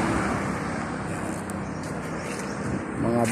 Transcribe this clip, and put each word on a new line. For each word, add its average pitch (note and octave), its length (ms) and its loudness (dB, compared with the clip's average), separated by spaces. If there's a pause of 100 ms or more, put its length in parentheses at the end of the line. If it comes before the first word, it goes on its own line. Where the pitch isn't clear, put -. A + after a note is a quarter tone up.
(3000)
Mga A#2 260 6